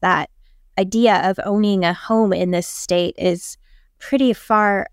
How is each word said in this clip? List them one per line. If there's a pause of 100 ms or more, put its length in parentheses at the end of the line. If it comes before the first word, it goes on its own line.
that (480)
idea
of
owning
a
home
in
this
state
is (420)
pretty
far